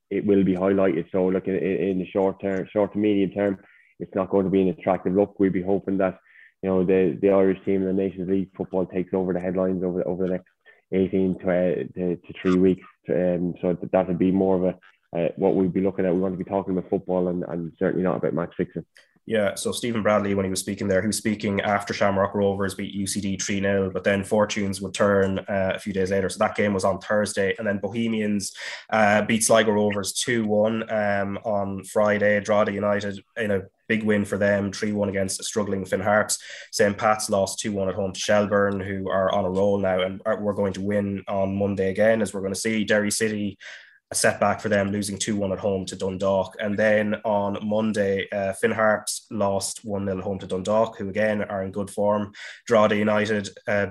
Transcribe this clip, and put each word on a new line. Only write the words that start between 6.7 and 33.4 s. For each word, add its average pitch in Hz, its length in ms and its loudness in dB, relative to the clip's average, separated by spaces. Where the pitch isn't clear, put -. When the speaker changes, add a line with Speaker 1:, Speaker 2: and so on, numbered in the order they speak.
Speaker 1:
the, 92 380 4
the 98 80 6
Irish 95 340 4
team 98 180 0
in 95 40 0
the 92 60 -2
Nations 95 360 -2
League 95 280 0
football 92 300 -2
takes 92 280 -4
over 92 180 0
the 87 60 -2
headlines 92 460 0
over, 90 220 -2
over 90 180 -2
the 90 80 -2
next 92 160 -6
eighteen 95 460 2
to, - 60 -14
uh, 90 300 2
to, 90 220 -2
to - 160 -20
three 92 140 4
weeks. 92 300 4
Um, 87 540 0
so 90 120 0
that, - 180 -6
that 92 160 2
would 87 100 -2
be 92 140 4
more 95 240 4
of 90 80 0
a, - 520 -6
uh, 85 200 0
what 95 180 2
we'd 92 180 2
be 92 80 0
looking 95 260 0
at. 90 60 2
We 90 60 2
want 92 180 -2
to 90 80 -6
be - 60 -12
talking 98 260 -2
about 87 140 -6
football 92 380 0
and, 90 160 -4
and 85 340 -8
certainly 92 240 0
not 85 140 0
about - 180 -2
match 85 220 -4
fixing. 85 280 -6
Speaker 2:
Yeah, 104 280 0
so 107 160 -4
Stephen 113 320 -4
Bradley, 101 320 2
when 98 80 0
he 95 60 -2
was 92 100 -4
speaking 101 260 -6
there, 92 140 2
he 107 80 -2
was 101 80 -2
speaking 104 440 -2
after 101 320 0
Shamrock 98 400 2
Rovers 98 440 0
beat 95 180 -8
U 98 140 -4
C 104 120 -2
D 98 160 -4
three 101 220 -4
nil, 98 320 0
but 92 140 -6
then 101 180 2
fortunes 101 580 0
would 95 140 -8
turn, 98 460 2
uh, 95 340 -2
a - 60 -8
few 101 120 -8
days 95 200 0
later. 95 160 0
So 90 100 -8
that 104 160 0
game 104 180 2
was 98 120 -2
on 92 160 0
Thursday, 101 580 0
and 110 80 -4
then 101 120 0
Bohemians, 107 720 -2
uh, 107 320 4
beat 110 200 0
Sligo 113 300 4
Rovers 104 400 0
two 117 340 -2
one, 110 460 0
um, 101 500 -2
on 98 400 -4
Friday. 104 560 2
Drogheda 104 320 2
United 101 480 -2
in 110 140 -4